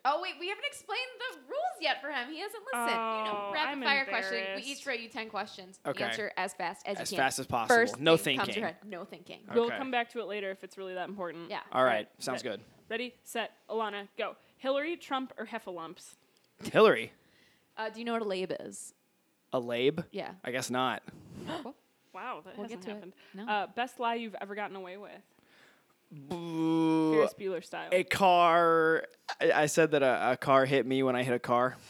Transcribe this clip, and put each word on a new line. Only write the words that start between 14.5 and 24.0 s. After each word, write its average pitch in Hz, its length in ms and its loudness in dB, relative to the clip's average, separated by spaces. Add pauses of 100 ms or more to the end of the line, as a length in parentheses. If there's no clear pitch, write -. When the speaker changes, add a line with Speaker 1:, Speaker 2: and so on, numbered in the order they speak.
Speaker 2:
Hillary, 285 400 -2
Trump, 262 400 -6
or 220 80 -8
Heffalumps? 180 680 -12 (580)
Speaker 3:
Hillary. 160 400 6 (640)
Speaker 1:
Uh, 220 140 -6
do 220 80 -14
you 233 60 -10
know 233 80 -2
what 226 100 -2
a - 20 -2
labe 185 260 -2 (160)
is? - 280 -14 (580)
Speaker 3:
A 131 80 0
labe? 127 500 2
Speaker 1:
Yeah. 196 200 -8 (120)
Speaker 3:
I - 60 -6
guess 123 220 -4
not. 123 320 0 (580)
Speaker 1:
Cool. 262 140 -14 (380)
Speaker 2:
Wow, 202 300 -10
that 185 140 -16
Speaker 1:
We'll 208 60 -10
Speaker 2:
hasn't 226 180 -12
Speaker 1:
get 185 40 -16
to 214 40 -8
it. 208 60 -8
Speaker 2:
happened. 190 180 -16 (220)
Speaker 1:
No. 208 120 -10
Speaker 2:
Uh, 208 200 0
best 247 320 -6
lie 233 160 0